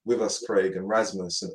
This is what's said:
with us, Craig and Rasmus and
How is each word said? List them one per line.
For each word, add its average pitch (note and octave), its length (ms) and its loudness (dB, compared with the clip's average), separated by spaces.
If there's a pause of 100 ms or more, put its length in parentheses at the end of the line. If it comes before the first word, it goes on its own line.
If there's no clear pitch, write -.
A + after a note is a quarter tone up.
with A2+ 160 2
us, - 240 -2
Craig F#2+ 300 2
and F#2+ 120 -4
Rasmus G2 540 0
and F#2 120 -8